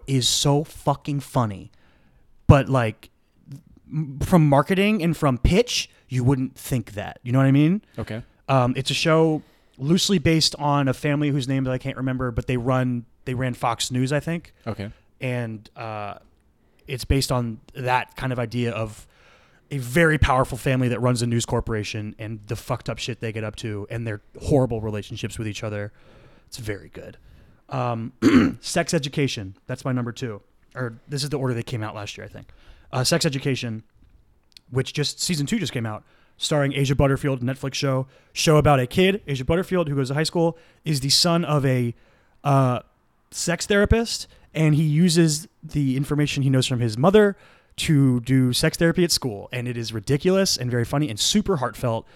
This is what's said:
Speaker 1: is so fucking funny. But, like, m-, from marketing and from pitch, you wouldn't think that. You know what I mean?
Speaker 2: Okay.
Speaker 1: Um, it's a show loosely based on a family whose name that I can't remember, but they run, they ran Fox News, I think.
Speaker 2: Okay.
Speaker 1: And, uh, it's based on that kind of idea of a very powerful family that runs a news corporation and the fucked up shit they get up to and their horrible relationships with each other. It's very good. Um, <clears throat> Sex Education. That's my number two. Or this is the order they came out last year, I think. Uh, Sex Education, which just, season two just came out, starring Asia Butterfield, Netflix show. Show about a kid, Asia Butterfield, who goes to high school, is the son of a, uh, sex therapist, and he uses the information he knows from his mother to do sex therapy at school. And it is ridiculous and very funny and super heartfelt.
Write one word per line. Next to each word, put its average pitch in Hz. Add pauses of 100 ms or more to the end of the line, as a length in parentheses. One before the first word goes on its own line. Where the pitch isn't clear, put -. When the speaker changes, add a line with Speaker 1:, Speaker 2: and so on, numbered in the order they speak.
Speaker 1:
is 131
so 147
fucking 143
funny. 107 (760)
But, 135
like, 120 (840)
m-, 143
from 160
marketing 185
and 165
from 131
pitch, - (180)
you 127
wouldn't 131
think -
that. 95
You 120
know 135
what 135
I 135
mean? 156 (160)
Speaker 2:
Okay. 110 (240)
Speaker 1:
Um, 127
it's 131
a 143
show 160 (340)
loosely 180
based 160
on 143
a 127
family 147
whose 135
name 135
that 131
I 127
can't -
remember, 127
but 117
they 127
run, 127 (200)
they 127
ran 127
Fox -
News, 131
I 143
think. 165 (120)
Speaker 2:
Okay. 104 (320)
Speaker 1:
And, 117
uh, 107 (720)
it's 135
based 139
on 120 (160)
that 127
kind 131
of 120
idea 117
of 107 (680)
a 143
very 156
powerful 131
family 127
that 117
runs 123
a 120
news 117
corporation 107
and 110
the 120
fucked -
up 113
shit -
they 113
get 107
up 104
to 104
and 117
their 104 (220)
horrible 123
relationships 107
with 110
each 104
other. 104 (540)
It's -
very 101
good. - (520)
Um, 120 (100)
<clears throat> 233
Sex -
Education. 135 (120)
That's -
my 135
number 120
two. 113 (320)
Or 120 (100)
this 139
is 147
the 147
order 127
they 117
came 117
out 107
last 104
year, 101
I 104
think. 104 (440)
Uh, 127
Sex 170
Education, 123 (880)
which 127
just, -
season 143
two 214
just 165
came 117
out, 107 (340)
starring 143
Asia 139
Butterfield, 135
Netflix 131
show. 135 (260)
Show 156
about 143
a 123
kid, 185
Asia 135
Butterfield, 175
who 143
goes 135
to 139
high 156
school, 165 (260)
is 147
the 139
son 170
of 147
a, 127 (500)
uh, 135 (500)
sex -
therapist, 208 (280)
and 156
he 147
uses 160 (140)
the 143
information 147
he 135
knows 131
from 123
his 117
mother 196 (400)
to 135
do 127
sex 156
therapy 170
at 170
school. 98
And 123
it 120
is 113
ridiculous 175
and 123
very 120
funny 143
and 107
super -
heartfelt. 117 (100)